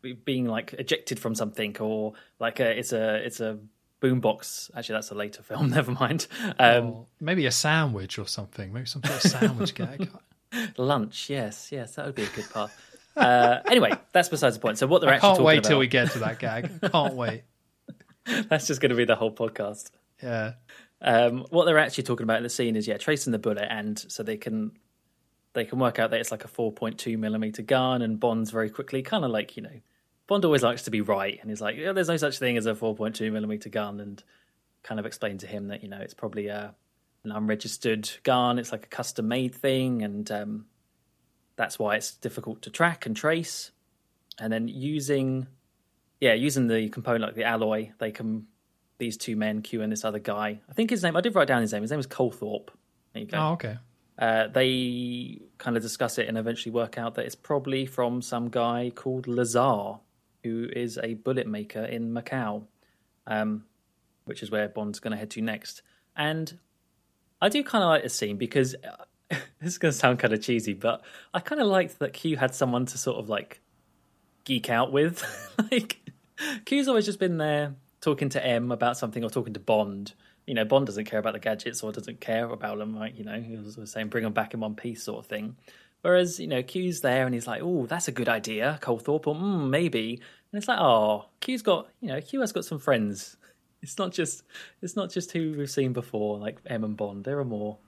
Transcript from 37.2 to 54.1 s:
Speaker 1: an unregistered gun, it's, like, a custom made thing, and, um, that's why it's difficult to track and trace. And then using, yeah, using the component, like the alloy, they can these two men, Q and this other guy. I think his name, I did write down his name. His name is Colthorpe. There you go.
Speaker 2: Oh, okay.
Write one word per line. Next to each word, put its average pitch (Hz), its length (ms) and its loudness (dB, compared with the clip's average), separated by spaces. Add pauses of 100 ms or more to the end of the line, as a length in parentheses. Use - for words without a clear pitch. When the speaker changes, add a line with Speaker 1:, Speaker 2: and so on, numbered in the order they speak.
Speaker 1:
an 107 80 -8
unregistered 107 760 -2 (140)
gun, 123 360 4
it's, 117 140 -6
like, 107 120 -10
a - 40 -20
custom - 380 -4
made 127 280 0
thing, 131 480 0
and, 104 280 -6
um, 107 360 -6 (880)
that's - 220 -2
why 107 180 4
it's - 160 -2
difficult - 500 -8
to 117 80 -14
track 165 360 0
and 113 100 -2
trace. 165 540 -2 (680)
And 110 120 -4
then 113 180 0
using, 135 800 -2 (720)
yeah, 127 140 6
using 127 360 4
the 113 200 2
component, 117 340 0
like - 120 -4
the 113 100 -2
alloy, 110 540 0
they 110 140 -4
can 110 340 -6 (540)
these 117 160 -4
two - 180 -6
men, 107 280 0
Q 110 200 -6
and 107 80 -2
this 107 140 -4
other 107 160 -2
guy. 107 480 -4
I - 60 -18
think 220 160 0
his 208 120 0
name, 165 140 2
I 180 40 6
did 226 140 0
write 147 140 6
down 127 140 6
his 107 100 0
name. 104 100 -2
His 113 80 -4
name 151 80 0
is 131 80 -2
Colthorpe. 107 600 -2 (440)
There 113 100 -10
you 107 60 -10
go. 156 100 -2
Speaker 2:
Oh, 156 160 2
okay. 120 240 -6 (380)